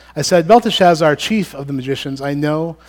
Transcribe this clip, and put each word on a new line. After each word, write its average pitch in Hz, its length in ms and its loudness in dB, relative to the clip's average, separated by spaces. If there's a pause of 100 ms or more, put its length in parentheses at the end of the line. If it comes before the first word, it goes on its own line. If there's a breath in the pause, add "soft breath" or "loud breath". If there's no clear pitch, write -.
(160 loud breath)
I 151 60 -4
said, 170 260 2
'Belteshazzar, 175 680 4
chief 208 380 -4
of 139 140 -12
the 139 60 -8
magicians, 135 480 -8
I 143 120 -6
know 156 440 -4 (120)